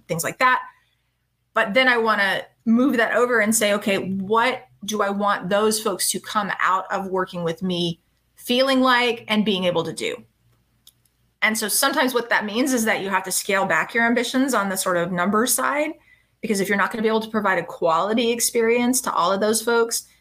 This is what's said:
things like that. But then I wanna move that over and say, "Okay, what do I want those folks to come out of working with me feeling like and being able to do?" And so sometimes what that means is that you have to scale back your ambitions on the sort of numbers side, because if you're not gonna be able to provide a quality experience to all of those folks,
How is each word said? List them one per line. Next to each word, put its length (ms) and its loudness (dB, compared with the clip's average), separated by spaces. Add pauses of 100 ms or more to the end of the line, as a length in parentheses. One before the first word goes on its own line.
things 160 -4
like 160 -6
that. 220 2 (920)
But 200 0
then 140 4
I 80 4
wanna 460 0 (220)
move 340 4
that 180 2
over 240 4
and 140 2
say, 200 2
"Okay, 240 0
what 680 -2 (180)
do 180 -2
I 80 -2
want 380 -2
those 320 2
folks 300 -2
to 100 -4
come 400 -4
out 320 0
of 160 -4
working 340 -4
with 200 -4
me 380 -2 (360)
feeling 460 2
like 440 2
and 180 2
being 200 0
able 180 2
to 100 -8
do?" 300 -8 (1160)
And 180 0
so 80 -2
sometimes 480 0
what 140 -2
that 160 0
means 280 -2
is 120 0
that 160 0
you 100 -6
have 140 -2
to 80 -8
scale 340 0
back 280 0
your 120 2
ambitions 480 0
on 140 0
the 80 -4
sort 200 -2
of 140 -2
numbers 420 0
side, 400 -2 (480)
because 200 -2
if 80 -2
you're 100 0
not 120 0
gonna 120 -4
be 60 2
able 120 0
to 80 -8
provide 300 0
a 60 -2
quality 640 0
experience 720 2
to 120 -4
all 180 0
of 100 0
those 220 0
folks, 420 0 (160)